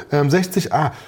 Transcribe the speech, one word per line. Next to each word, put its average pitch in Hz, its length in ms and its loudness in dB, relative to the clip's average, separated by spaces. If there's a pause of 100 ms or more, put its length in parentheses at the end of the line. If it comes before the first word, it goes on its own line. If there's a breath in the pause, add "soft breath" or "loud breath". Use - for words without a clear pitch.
(120 loud breath)
ähm, 147 160 4
sechzig, 180 460 0
ah, 131 180 0 (160 loud breath)